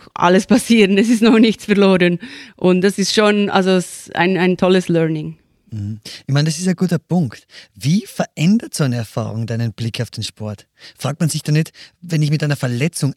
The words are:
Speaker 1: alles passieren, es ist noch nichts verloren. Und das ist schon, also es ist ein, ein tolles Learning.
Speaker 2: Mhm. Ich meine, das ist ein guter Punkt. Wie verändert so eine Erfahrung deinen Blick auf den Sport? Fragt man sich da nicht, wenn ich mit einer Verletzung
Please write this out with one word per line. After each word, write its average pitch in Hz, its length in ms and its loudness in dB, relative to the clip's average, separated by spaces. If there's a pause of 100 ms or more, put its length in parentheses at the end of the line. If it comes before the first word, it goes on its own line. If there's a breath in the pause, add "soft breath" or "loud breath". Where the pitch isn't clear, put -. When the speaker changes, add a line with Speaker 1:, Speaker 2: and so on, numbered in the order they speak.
(140)
Speaker 1:
alles 185 340 2
passieren, 208 500 4
es 233 120 2
ist 226 120 2
noch 254 180 6
nichts 220 260 2
verloren. 185 540 2 (380 loud breath)
Und 185 240 2
das 196 160 0
ist 196 160 -2
schon, 208 360 2
also 190 220 2
es - 360 -2
ist - 80 -14
ein, 180 220 0
ein 180 200 2
tolles 185 320 2
Learning. 160 480 -2 (340)
Speaker 2:
Mhm. 107 300 -8 (260 loud breath)
Ich 135 60 -2
meine, 143 120 2
das 160 140 -4
ist 185 80 -4
ein 180 80 0
guter 175 240 -2
Punkt. 165 480 -4 (260 loud breath)
Wie 165 320 -2
verändert 214 680 -2
so 160 100 -2
eine 123 140 -2
Erfahrung 110 500 -8
deinen 117 240 -4
Blick 113 300 -6
auf 113 100 -8
den - 120 -10
Sport? - 440 -12 (300 loud breath)
Fragt 139 220 -6
man 160 100 0
sich 151 120 -6
da 151 100 -4
nicht, 156 200 0 (300 loud breath)
wenn 165 200 -4
ich 147 100 0
mit 151 120 -2
einer 147 140 -2
Verletzung 135 600 -4